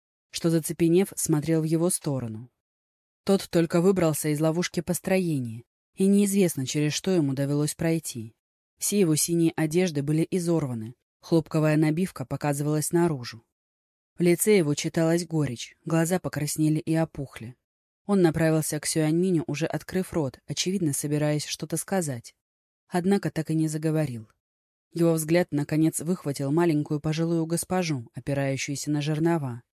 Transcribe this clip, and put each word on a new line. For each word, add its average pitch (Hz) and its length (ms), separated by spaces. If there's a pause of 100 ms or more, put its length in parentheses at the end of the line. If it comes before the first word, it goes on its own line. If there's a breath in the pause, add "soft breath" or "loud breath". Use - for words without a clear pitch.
(320)
что, - 180
зацепенев, 165 640
смотрел 160 460
в 156 40
его 165 260
сторону. 123 580 (760)
Тот 196 260
только 170 320
выбрался 175 480
из 147 100
ловушки 160 420
построения, 156 800 (360)
и 190 80
неизвестно, 196 580
через 147 280
что - 180
ему 151 220
довелось 143 420
пройти. 160 580 (440)
Все - 240
его 156 160
синие 170 400
одежды 156 440
были 151 300
изорваны, 151 640 (240)
хлопковая 156 560
набивка 160 500
показывалась 147 680
наружу. 151 500 (760)
В - 40
лице 175 360
его 147 180
читалась 165 520
горечь, 143 560
глаза 165 360
покраснели 151 600
и 160 180
опухли. 139 580 (500)
Он 202 160
направился 160 580
к - 60
Сюаньминю, 165 600
уже 147 200
открыв - 480
рот, 147 340
очевидно, 175 460
собираясь 151 520
что-то - 300
сказать. 156 580 (540)
Однако 190 420
так 160 220
и 160 40
не 160 120
заговорил. 151 640 (640)
Его 165 200
взгляд, 160 380
наконец, 156 480
выхватил 143 500
маленькую 151 520
пожилую 165 440
госпожу, 165 680
опирающуюся 139 760
на 147 120
жернова. 151 640 (160)